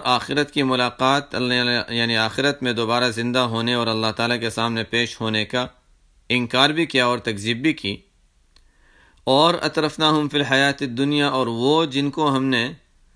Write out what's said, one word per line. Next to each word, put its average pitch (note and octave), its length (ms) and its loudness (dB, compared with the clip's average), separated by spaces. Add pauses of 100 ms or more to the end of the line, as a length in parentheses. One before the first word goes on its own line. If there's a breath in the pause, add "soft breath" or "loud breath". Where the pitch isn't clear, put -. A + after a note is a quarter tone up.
آخرت C#3 460 0
کی D3 120 -2
ملاقات، C3 720 0
اللہ، B2 580 0
یعنی A#2 240 0
آخرت C3+ 460 0
میں B2 100 0
دوبارہ A#2 380 0
زندہ A#2+ 280 -2
ہونے A#2+ 360 0
اور A#2 120 0
اللہ A2 300 -2
تعالیٰ A#2 240 -2
کے A2+ 100 -2
سامنے A2+ 340 -2
پیش A#2 360 -4
ہونے A2 240 -2
کا B2 220 -2 (640)
انکار B2 420 2
بھی D#3+ 160 0
کیا B2+ 200 2
اور B2 120 2
تکذیب A2+ 440 -4
بھی D#3 100 0
کی، G#2 240 -6 (1300 soft breath)
اور D3+ 380 4
اطرفناہم D3+ 680 0
فی D3 100 -4
الحیات C3+ 440 0
الدنیا، C#3+ 460 0
اور C3 180 0
وہ C3 380 2
جن C#3 260 -2
کو C#3+ 260 0
ہم C3 80 0
نے B2+ 280 0 (440)